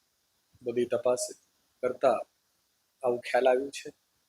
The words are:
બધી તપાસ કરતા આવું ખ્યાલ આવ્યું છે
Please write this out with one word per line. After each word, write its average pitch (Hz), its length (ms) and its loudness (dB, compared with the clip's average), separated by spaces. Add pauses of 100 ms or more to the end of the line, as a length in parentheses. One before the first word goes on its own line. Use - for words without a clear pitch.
(640)
બધી 120 220 -2
તપાસ 123 340 0 (640)
કરતા 123 360 2 (840)
આવું 123 180 0
ખ્યાલ 127 280 2
આવ્યું 135 220 2
છે - 200 -12 (380)